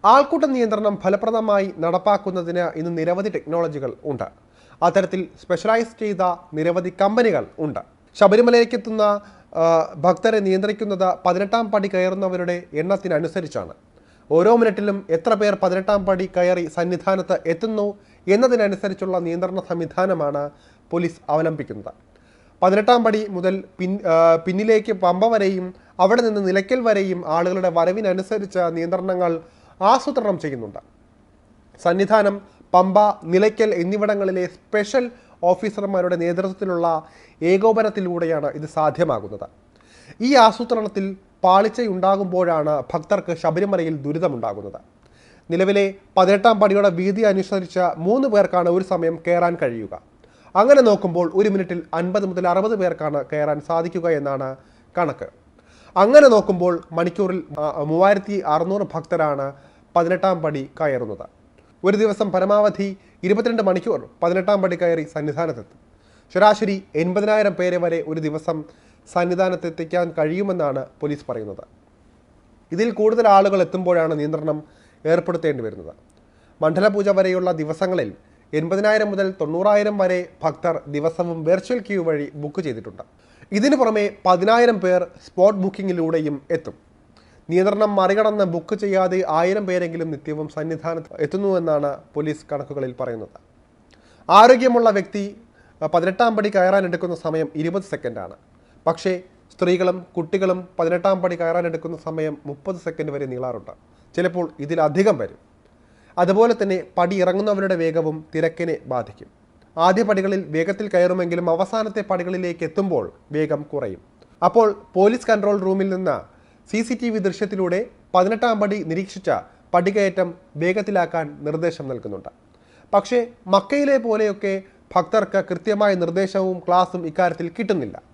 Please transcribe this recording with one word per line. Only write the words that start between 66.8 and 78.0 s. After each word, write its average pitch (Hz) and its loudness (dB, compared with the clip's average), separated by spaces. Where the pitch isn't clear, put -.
എൺപതിനായിരം 202 0
പേരെ 180 -2
വരെ 170 -2
ഒരു 156 -6
ദിവസം 156 -4
സന്നിധാനത്തെത്തിക്കാൻ 175 -2
കഴിയുമെന്നാണ് 160 -2
പോലീസ് 147 -6
പറയുന്നത്. 107 -10
ഇതിൽ 214 0
കൂടുതൽ 220 2
ആളുകൾ 196 6
എത്തുമ്പോഴാണ് 175 0
നിയന്ത്രണം 151 -4
ഏർപ്പെടുത്തേണ്ടി 160 0
വരുന്നത്. 95 -12
മണ്ഡലപൂജ 196 2
വരെയുള്ള 185 0
ദിവസങ്ങളിൽ 156 -4